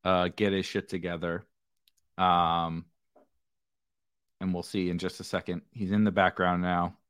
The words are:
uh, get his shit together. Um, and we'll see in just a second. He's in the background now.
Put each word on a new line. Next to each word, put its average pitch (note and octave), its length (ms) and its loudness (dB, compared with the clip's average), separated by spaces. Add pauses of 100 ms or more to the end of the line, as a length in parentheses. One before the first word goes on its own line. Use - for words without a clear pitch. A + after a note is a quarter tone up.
uh, F2+ 320 2
get G2+ 200 0
his F#2+ 100 0
shit - 240 -6
together. F2 560 -6 (720)
Um, E2+ 680 2 (1500)
and F#2 140 -2
we'll F2 80 -4
see F#2 260 -2
in F2 80 -2
just F2 240 -6
a F2+ 40 -12
second. F2 360 -6 (120)
He's G2 200 -4
in G#2 120 4
the G#2 60 4
background F#2 520 2
now. F2+ 340 0 (140)